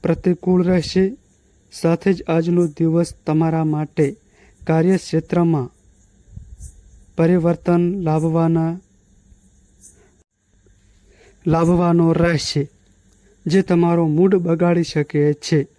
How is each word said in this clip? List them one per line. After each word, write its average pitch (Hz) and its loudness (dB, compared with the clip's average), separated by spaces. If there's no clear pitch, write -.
પ્રતિકૂળ 180 0
રહેશે. 185 0
સાથે 170 -2
જ 170 -6
આજનો 170 0
દિવસ 165 -2
તમારા 160 0
માટે 151 -2
કાર્યક્ષેત્રમાં 165 0
પરિવર્તન 170 0
લાવવાના, 165 0
લાવવાનો 170 2
રહેશે, 160 0
જે 185 2
તમારો 170 2
મૂડ 170 2
બગાડી 170 0
શકે 147 -2
છે 151 -2